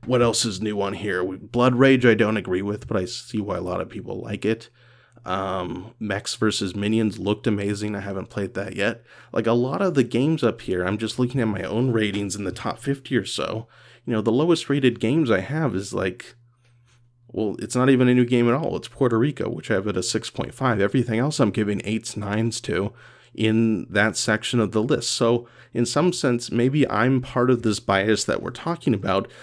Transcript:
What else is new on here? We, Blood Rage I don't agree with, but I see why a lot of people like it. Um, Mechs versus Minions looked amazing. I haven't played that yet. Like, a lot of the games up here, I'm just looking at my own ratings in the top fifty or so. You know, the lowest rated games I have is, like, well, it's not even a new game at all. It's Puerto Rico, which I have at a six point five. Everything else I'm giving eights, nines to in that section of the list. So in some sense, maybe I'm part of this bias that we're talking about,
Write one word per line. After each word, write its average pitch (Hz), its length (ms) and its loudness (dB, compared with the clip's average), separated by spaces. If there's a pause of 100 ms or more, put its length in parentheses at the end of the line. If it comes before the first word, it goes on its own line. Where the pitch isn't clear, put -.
What 123 160 2
else 113 220 2
is 101 180 -4
new 107 180 -2
on 98 140 -2
here? 95 300 -4
We, 95 120 -6
Blood 123 380 2
Rage 131 320 6
I 113 80 8
don't 110 220 2
agree 92 260 -2
with, 101 240 -6
but 107 100 -4
I 92 80 0
see - 360 -8
why 98 160 -4
a 87 60 -4
lot 90 180 -4
of 87 100 -8
people - 320 -10
like 107 220 -8
it. 113 260 -2 (560)
Um, 92 720 -4
Mechs 104 360 -4
versus 101 400 0
Minions 107 440 0
looked 104 280 -2
amazing. 104 500 -2
I 101 40 -6
haven't 98 300 -8
played 98 240 -6
that 101 220 -6
yet. 101 260 -2 (300)
Like, 110 140 -2
a 113 60 2
lot 127 300 0
of 180 120 0
the 131 100 4
games 151 380 0
up 113 180 0
here, 90 240 -2
I'm 101 140 -2
just 110 200 -6
looking 127 220 0
at 110 80 2
my 98 140 -2
own 120 280 0
ratings 104 460 0
in 104 80 -6
the 90 80 -4
top - 260 -6
fifty 135 380 -4
or 98 100 0
so. - 400 -6 (400)
You 123 60 -2
know, 107 100 0
the 113 80 2
lowest 160 400 2
rated 131 300 4
games 127 300 2
I 95 100 4
have 139 340 -2
is, 98 180 -4
like, 95 440 -4 (920)
well, 104 300 -4
it's 107 160 -8
not 127 160 4
even 127 160 6
a 123 80 6
new 123 100 6
game 120 220 4
at 120 80 4
all. 143 220 -2
It's - 100 -8
Puerto 117 320 0
Rico, 143 320 0
which - 180 -8
I 113 60 2
have 98 140 0
at 95 80 -2
a 92 80 -2
six - 260 -4
point - 240 -8
five. 117 260 0
Everything 113 380 2
else 143 220 -2
I'm 110 100 4
giving 101 340 -2
eights, 107 320 -4
nines 107 440 -2
to 98 320 -2 (420)
in 110 560 2
that 101 260 2
section 113 440 0
of 104 100 0
the 107 120 0
list. - 280 -2
So 120 380 0 (240)
in 120 120 0
some 170 280 2
sense, 123 400 -2
maybe 135 360 2
I'm 127 320 2
part 127 300 0
of 117 120 4
this 107 180 0
bias 101 440 2
that 52 160 0
we're - 100 -8
talking 160 440 -2
about, 98 340 0 (140)